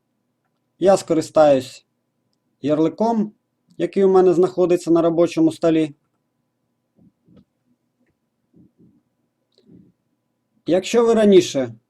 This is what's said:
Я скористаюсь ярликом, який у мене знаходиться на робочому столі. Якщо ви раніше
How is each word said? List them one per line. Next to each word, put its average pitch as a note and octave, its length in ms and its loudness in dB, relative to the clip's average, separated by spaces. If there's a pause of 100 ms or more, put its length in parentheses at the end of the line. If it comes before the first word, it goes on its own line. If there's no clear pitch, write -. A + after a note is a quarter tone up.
(800)
Я F#3+ 180 2
скористаюсь D3+ 880 0 (760)
ярликом, D#3+ 720 -4 (440)
який F3 260 -4
у F#3+ 60 2
мене F#3 240 2
знаходиться F3 580 -2
на E3 100 2
робочому E3 500 0
столі. D#3+ 440 -4 (4000)
Якщо F#3+ 400 -2
ви A3+ 80 0
раніше F3+ 640 2 (140)